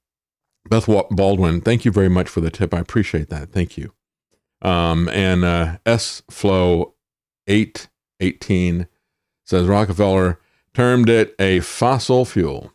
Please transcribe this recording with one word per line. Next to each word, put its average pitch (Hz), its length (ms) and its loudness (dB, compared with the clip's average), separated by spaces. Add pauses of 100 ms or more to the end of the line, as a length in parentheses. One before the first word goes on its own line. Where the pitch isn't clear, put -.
(720)
Beth 110 180 0
Wa-, 104 220 2
Baldwin, 92 500 0
thank 117 240 0
you 117 80 2
very 95 160 2
much 90 200 2
for - 120 -4
the 82 100 -2
tip. 87 220 -4
I 87 60 -2
appreciate 85 500 -4
that. 78 240 -10
Thank 90 240 -4
you. 69 160 -14 (680)
Um, 85 480 0
and, 92 340 0
uh, 87 420 -2
S - 440 -2
Flow 90 640 0 (520)
eight 107 420 -2 (320)
eighteen 90 680 -2 (580)
says 110 220 0
Rockefeller 95 720 0 (340)
termed 123 340 2
it 113 300 2
a 95 220 2
fossil 127 640 0
fuel. 82 500 -4